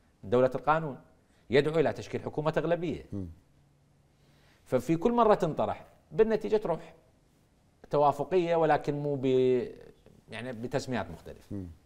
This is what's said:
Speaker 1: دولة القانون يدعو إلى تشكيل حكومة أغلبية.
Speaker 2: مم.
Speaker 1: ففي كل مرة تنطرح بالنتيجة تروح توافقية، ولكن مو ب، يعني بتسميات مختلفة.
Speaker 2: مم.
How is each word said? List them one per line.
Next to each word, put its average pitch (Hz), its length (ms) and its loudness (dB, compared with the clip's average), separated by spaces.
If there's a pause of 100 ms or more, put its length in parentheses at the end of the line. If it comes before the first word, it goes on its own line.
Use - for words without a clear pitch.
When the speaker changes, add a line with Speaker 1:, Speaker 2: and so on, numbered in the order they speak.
(240)
Speaker 1:
دولة 123 320 4
القانون 151 420 -2 (520)
يدعو 147 300 4
إلى 123 140 2
تشكيل 113 280 -8
حكومة 151 360 -4
أغلبية. 165 560 -2
Speaker 2:
مم. 95 140 -8 (1400)
Speaker 1:
ففي 131 300 0
كل 233 160 2
مرة 226 220 4
تنطرح 123 520 -2 (260)
بالنتيجة 214 460 2
تروح 170 360 -6 (960)
توافقية، 147 640 2
ولكن 147 440 2
مو 147 160 -2
ب، 131 100 -2 (1040)
يعني 117 240 -10
بتسميات 113 580 -6
مختلفة. 78 440 -14
Speaker 2:
مم. 92 120 -8 (180)